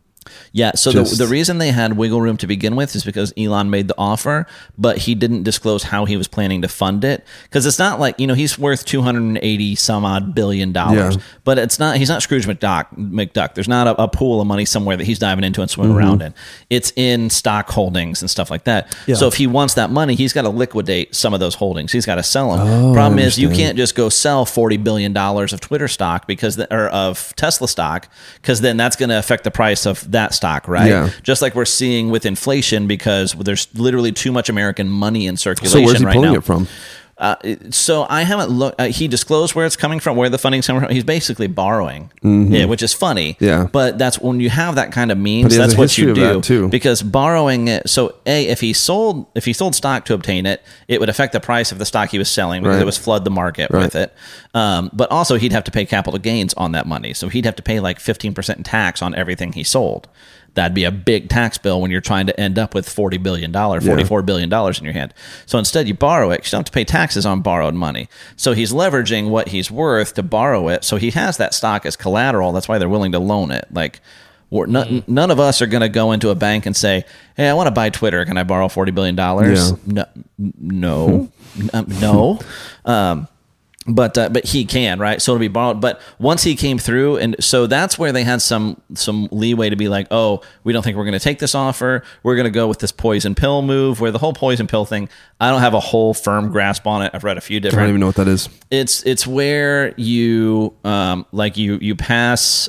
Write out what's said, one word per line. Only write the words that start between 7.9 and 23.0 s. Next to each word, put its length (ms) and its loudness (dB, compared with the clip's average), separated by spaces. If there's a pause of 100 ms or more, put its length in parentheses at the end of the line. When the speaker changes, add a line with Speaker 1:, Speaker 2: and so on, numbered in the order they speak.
Speaker 1:
like, 180 0
you 80 0
know, 80 2
he's 240 0
worth 260 0
two 180 -2
hundred 200 0
and 200 -2
eighty 340 0
some 280 0
odd 300 -2
billion 380 0
dollars, 440 2
Speaker 2:
Yeah. 60 -4 (220)
Speaker 1:
but 140 2
it's 200 0
not, 200 0
he's 100 2
not 140 -2
Scrooge 260 -2
McDuck, 380 -2 (120)
McDuck. 560 -4
There's 140 -4
not 180 2
a, 160 2
a 60 2
pool 320 2
of 80 0
money 160 0
somewhere 320 0
that 80 -4
he's 160 -2
diving 240 0
into 180 0
and 80 -2
swimming 240 2
Speaker 2:
Mm-hmm. 100 4
Speaker 1:
around 180 4
in. 120 -10 (340)
It's 280 0
in 340 2
stock 400 0
holdings 500 0
and 80 -6
stuff 220 -4
like 140 -6
that. 300 -2 (120)
Speaker 2:
Yeah. 80 2
Speaker 1:
So 140 4
if 60 0
he 120 2
wants 280 2
that 160 0
money, 260 0
he's 160 0
gotta 180 0
liquidate 640 -2
some 180 0
of 80 0
those 140 -2
holdings. 380 -4
He's 140 0
gotta 180 -2
sell 300 0
'em. 120 2
Speaker 2:
Oh, 240 4
I 40 6
Speaker 1:
Problem 260 6